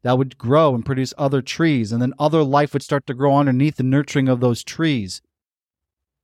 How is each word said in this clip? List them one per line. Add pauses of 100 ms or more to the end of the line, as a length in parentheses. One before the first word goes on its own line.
That
would
grow
and
produce
other
trees,
and
then
other
life
would
start
to
grow
underneath
the
nurturing
of
those
trees, (1040)